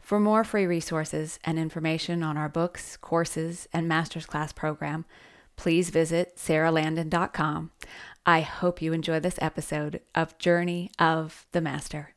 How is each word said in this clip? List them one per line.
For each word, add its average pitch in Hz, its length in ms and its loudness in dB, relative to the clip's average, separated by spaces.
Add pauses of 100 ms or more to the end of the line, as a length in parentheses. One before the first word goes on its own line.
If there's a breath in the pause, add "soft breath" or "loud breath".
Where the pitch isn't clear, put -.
For - 180 0
more 214 240 6
free 208 240 2
resources 160 760 -2
and 160 120 0
information 160 680 -2
on 151 120 -2
our 151 120 -2
books, 170 480 -4
courses, 165 760 -2
and 165 140 0
master's 160 400 -2
class 151 260 -4
program, 156 520 -4 (500 loud breath)
please 170 360 2
visit 165 480 2
sarah 165 340 2
landon 160 380 0
dot 175 240 0
com. 156 360 -2 (540 loud breath)
I 165 160 6
hope 175 400 -2
you 160 140 0
enjoy 160 260 0
this 175 200 -2
episode 156 600 -4 (140)
of 165 240 0
Journey 175 600 2
of 160 540 2
the 170 80 2
Master. 147 560 -4